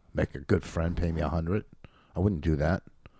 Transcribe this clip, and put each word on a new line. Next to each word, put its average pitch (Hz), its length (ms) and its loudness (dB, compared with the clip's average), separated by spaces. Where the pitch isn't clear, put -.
Make 80 220 -2
a 71 40 -10
good 82 240 2
friend 85 320 -2
pay 87 160 0
me 80 100 -2
a 73 80 0
hundred. 82 360 -2
I 90 40 -4
wouldn't 92 220 2
do 78 160 2
that. 78 260 0